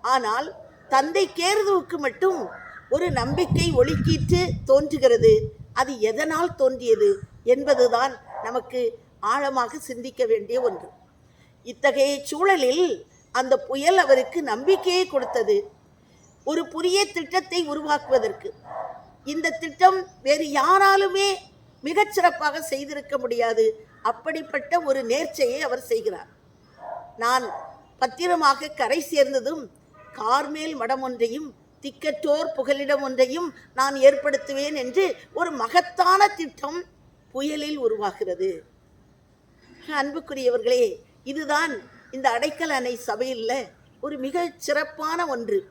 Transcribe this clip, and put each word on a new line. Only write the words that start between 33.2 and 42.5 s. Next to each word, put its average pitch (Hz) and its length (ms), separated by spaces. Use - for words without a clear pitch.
நான் 269 220
ஏற்படுத்துவேன்" 285 800
என்று 262 300
ஒரு 339 160
மகத்தான 349 800
திட்டம் 330 520
புயலில் 294 480
உருவாகிறது. 202 720
அன்புக்குரியவர்களே, 262 920
இதுதான் 294 480
இந்த 262 200
அடைக்கல 294 460